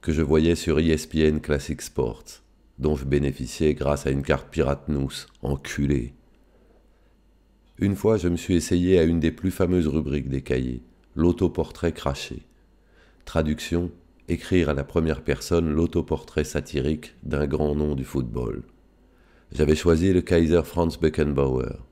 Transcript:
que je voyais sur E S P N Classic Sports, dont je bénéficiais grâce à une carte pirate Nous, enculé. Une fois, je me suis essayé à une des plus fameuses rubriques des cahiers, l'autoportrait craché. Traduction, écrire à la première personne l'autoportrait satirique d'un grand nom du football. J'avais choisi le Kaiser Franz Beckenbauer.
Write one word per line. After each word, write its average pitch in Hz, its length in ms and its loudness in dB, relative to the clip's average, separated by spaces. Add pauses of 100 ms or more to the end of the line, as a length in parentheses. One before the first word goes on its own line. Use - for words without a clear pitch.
que 85 100 -2
je 78 80 0
voyais 80 360 4
sur 80 200 0
E 78 60 2
S 80 240 2
P 78 160 -2
N 76 180 4
Classic 71 400 -4
Sports, - 600 -8 (360)
dont 76 180 0
je 67 80 -8
bénéficiais 69 720 0
grâce 69 320 -2
à 69 40 0
une 69 120 -2
carte 69 260 -2
pirate 71 400 -2
Nous, 69 220 -2 (320)
enculé. 69 720 -2 (1600)
Une 98 160 2
fois, 110 220 2
je 90 120 0
me 87 80 0
suis 92 180 0
essayé 90 440 4
à 82 40 6
une 82 180 2
des 78 120 2
plus - 180 -4
fameuses 87 380 0
rubriques 71 420 -2
des 67 100 -4
cahiers, 64 420 -4 (320)
l'autoportrait 82 800 0
craché. - 540 -8 (800)
Traduction, 82 640 -2 (380)
écrire 85 420 0
à 73 40 0
la 69 100 -4
première 80 380 -2
personne 80 520 0
l'autoportrait 80 720 -2
satirique 73 800 -4
d'un 73 240 -2
grand 76 280 -2
nom 73 200 -2
du 67 100 -6
football. 60 580 -6 (880)
J'avais 76 240 4
choisi 87 380 4
le 87 80 6
Kaiser 85 420 4
Franz 82 340 0
Beckenbauer. 69 920 0